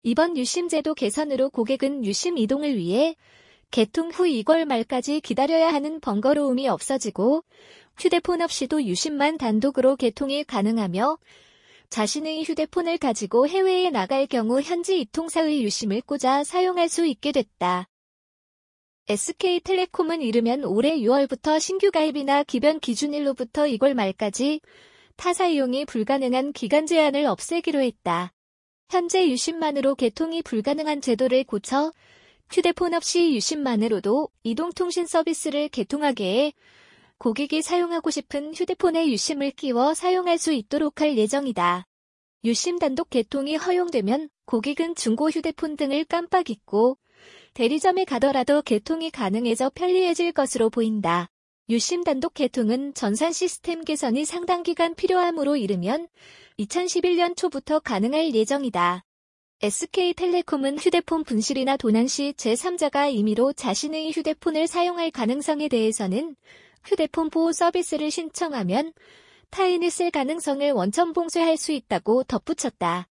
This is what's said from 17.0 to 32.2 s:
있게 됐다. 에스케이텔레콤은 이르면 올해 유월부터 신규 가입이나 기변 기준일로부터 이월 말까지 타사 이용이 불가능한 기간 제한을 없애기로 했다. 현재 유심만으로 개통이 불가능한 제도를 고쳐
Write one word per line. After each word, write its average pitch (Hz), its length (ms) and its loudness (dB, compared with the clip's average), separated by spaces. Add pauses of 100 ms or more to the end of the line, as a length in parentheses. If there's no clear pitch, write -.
있게 285 280 -2
됐다. 180 540 -2 (1200)
에스케이텔레콤은 349 1120 -2
이르면 233 420 0
올해 247 360 2
유월부터 277 580 2
신규 381 320 2
가입이나 294 540 2
기변 285 360 2
기준일로부터 294 880 -2
이월 262 280 2
말까지 226 680 -2 (560)
타사 359 320 0
이용이 277 360 0
불가능한 262 680 0
기간 294 340 0
제한을 294 400 2
없애기로 311 560 -2
했다. 180 500 -2 (560)
현재 359 400 2
유심만으로 285 680 0
개통이 320 460 -2
불가능한 294 580 -2
제도를 254 440 2
고쳐 269 480 -2 (580)